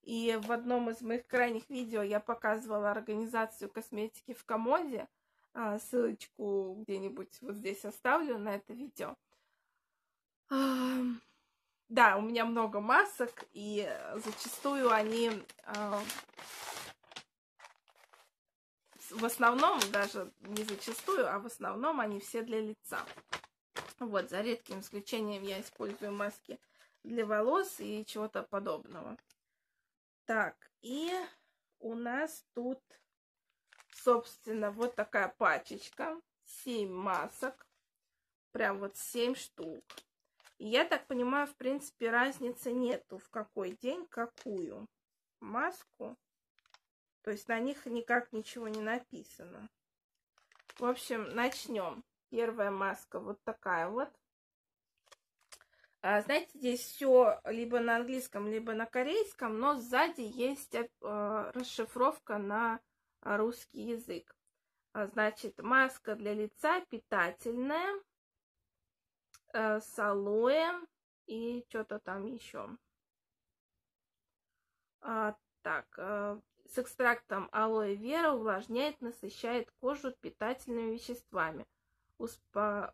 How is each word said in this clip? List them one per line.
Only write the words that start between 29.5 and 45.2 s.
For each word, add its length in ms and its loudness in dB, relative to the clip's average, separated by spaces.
Так, 300 0
и 300 -2
у 160 -6
нас 580 -4
тут, 280 -4
собственно, 800 0
вот 240 -4
такая 340 0
пачечка. 920 -2
Семь 460 -4
масок. 760 -2
Прям 280 0
вот 180 -6
семь 380 0
штук. 480 -10
И 80 -8
я 180 6
так 220 0
понимаю, 400 2
в 80 -12
принципе, 540 -2
разницы 640 0
нету, 480 0
в 100 -20
какой 480 -6
день 300 -4
какую 800 -6